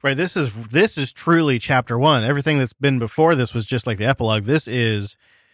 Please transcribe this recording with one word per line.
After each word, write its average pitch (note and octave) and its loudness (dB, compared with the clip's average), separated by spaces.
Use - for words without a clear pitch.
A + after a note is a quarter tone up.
Right. C#3 0
This E3+ -2
is, A#2 -4
this E3+ 2
is C3+ -4
truly D#3+ 2
chapter B2 0
one. C3 4
Everything C#3+ 0
that's B2+ -2
been C3+ 0
before D#3 2
this B2+ 0
was A2+ -4
just, B2 -4
like, G#2+ -4
the G#2+ -2
epilogue. A2 0
This D3 0
is A2 -4